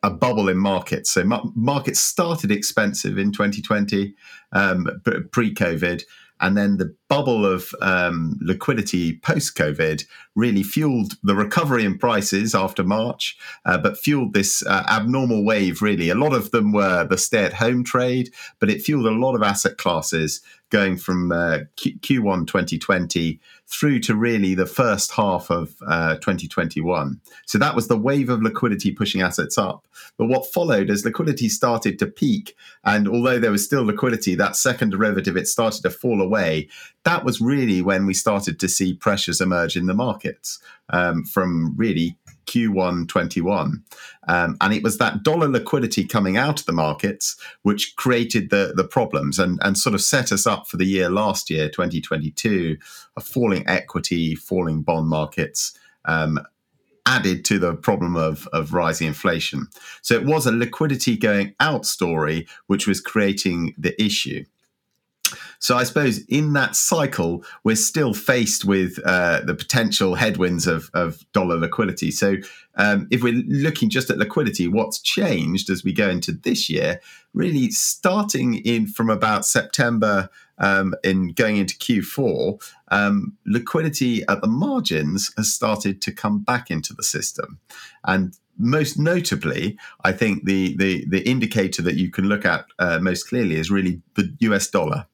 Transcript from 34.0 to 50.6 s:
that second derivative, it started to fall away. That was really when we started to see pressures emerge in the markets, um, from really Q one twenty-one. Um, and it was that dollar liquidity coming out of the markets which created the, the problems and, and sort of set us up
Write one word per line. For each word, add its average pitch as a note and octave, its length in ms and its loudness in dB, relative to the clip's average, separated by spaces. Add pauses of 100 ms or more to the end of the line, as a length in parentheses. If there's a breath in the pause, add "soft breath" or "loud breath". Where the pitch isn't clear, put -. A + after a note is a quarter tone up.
that G2 200 0
second B2 340 0
derivative, F#2+ 460 0
it F#2 100 -2
started A2 360 -2
to A2+ 80 0
fall A2+ 320 0
away. F2 480 0 (340 loud breath)
That E3+ 200 2
was B2 160 -2
really A#2 420 2
when F#2+ 240 2
we F#2+ 80 0
started G2 460 -2
to F#2 80 0
see F#2 260 0
pressures F#2+ 460 0
emerge F2 360 0
in F2+ 100 -2
the F#2 80 0
markets, - 640 -4 (300 loud breath)
um, F2 340 0
from E2+ 520 0
really E2+ 400 0 (300)
Q A2+ 260 2
one F2+ 340 0
twenty-one. E2+ 760 -2 (460 loud breath)
Um, E2+ 320 2
and G2 120 4
it A2 120 -2
was A2 140 0
that G#2+ 260 0
dollar D#3 240 2
liquidity A#2+ 560 0
coming G2+ 320 2
out D3 240 0
of - 60 -8
the F2 60 -2
markets D#2+ 640 -2 (260 loud breath)
which G#2 340 0
created A#2+ 540 0
the, G2 260 2
the F#2 80 2
problems D2 560 -2
and, F2+ 220 2
and G2 140 2
sort A2 180 0
of F#2+ 60 0
set B2+ 300 2
us G2+ 160 0
up G#2 220 0